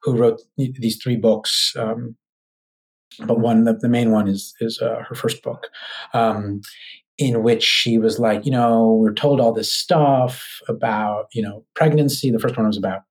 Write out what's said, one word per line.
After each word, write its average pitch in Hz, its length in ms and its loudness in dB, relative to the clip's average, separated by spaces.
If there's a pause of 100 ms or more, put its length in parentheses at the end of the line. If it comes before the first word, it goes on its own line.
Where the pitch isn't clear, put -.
who 127 140 0
wrote 117 260 2 (160)
th-, 131 200 -4
these 113 240 -4
three 123 140 0
books, 107 600 0
um, 117 380 -6 (1040)
but 117 200 0
one, 113 240 4
the, 113 100 4
the 113 140 -2
main 120 220 2
one 104 180 2
is, 98 320 -6
is, 113 200 -6
uh, 117 280 -4
her 123 60 -12
first - 280 -6
book, - 260 -10 (440)
um, 104 480 -2 (580)
in 120 240 0
which 113 200 2
she - 360 0
was 110 200 0
like, 107 280 0
"You 143 40 0
know, 113 440 4
we're 110 180 4
told - 260 2
all 117 140 4
this 110 180 -4
stuff 139 960 0
about, 107 680 -4
you 113 80 -2
know, 104 220 -8 (100)
pregnancy." 147 560 2
The 113 80 0
first 117 180 -2
one 110 100 0
was 104 120 0
about 95 320 -6